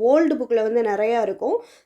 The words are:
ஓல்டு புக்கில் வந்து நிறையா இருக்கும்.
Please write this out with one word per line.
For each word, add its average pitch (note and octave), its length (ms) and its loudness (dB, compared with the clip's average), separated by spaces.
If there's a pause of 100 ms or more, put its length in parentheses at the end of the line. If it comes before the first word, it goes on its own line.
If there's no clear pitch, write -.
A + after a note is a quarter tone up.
ஓல்டு D4+ 300 4
புக்கில் A#3 260 -2
வந்து A3+ 200 0
நிறையா A3 400 0
இருக்கும். G#3+ 340 -4 (300)